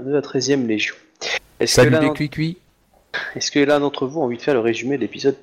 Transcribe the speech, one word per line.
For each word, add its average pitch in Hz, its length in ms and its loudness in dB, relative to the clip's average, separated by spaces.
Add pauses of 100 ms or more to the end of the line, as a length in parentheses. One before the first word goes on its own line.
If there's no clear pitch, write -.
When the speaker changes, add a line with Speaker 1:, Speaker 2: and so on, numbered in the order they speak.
Speaker 1:
de 135 80 -4
la 139 100 2
treizième 135 440 -2
Légion. 107 280 -2 (640)
Est-ce - 140 0
Speaker 2:
Salut 127 160 8
Speaker 1:
que 131 40 4
l'un 156 60 4
Speaker 2:
les 151 60 4
Speaker 1:
d'entre 147 100 0
Speaker 2:
cuicui. 151 420 -4 (760)
Speaker 1:
est-ce - 140 -6
que 147 100 2
l'un 143 200 4
d'entre 139 260 -2
vous 147 140 -4
a 147 40 0
envie 120 120 -2
de - 60 -14
faire 147 120 2
le 120 60 2
résumé 117 360 0
de 123 60 -4
l'épisode 135 400 0